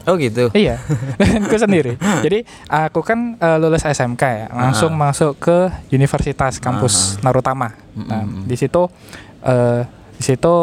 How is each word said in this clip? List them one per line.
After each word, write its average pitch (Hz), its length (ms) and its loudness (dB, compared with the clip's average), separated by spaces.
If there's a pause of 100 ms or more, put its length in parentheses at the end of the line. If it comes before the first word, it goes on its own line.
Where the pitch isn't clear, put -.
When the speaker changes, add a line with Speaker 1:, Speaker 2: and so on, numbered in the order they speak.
Speaker 1:
Oh, 170 120 2
gitu? 120 360 0
Speaker 2:
Iya, 151 260 2 (220)
<laughs> 135 180 -8
dosenku 208 380 2
sendiri. 180 400 2 (240)
Jadi, 185 240 0 (240)
aku 156 340 0
kan, 233 360 -2
eh, 165 200 2
lulus 160 260 2
S 147 160 -2
M 123 140 -2
K 120 140 -4
ya, 110 220 -4
langsung 131 440 0
Speaker 1:
Ah. 151 140 0
Speaker 2:
masuk 143 320 0
ke 170 180 2 (320)
universitas 135 680 0
kampus 120 580 -2
Speaker 1:
Ah. 101 100 -4
Speaker 2:
Narutama. 127 480 0 (180)
Speaker 1:
Mm-mm. 107 140 -10
Speaker 2:
Nah, 107 160 -4 (220)
di 123 120 -4
situ, 170 300 0 (560)
eh, 120 400 2 (300)
di - 120 -14
situ 165 400 2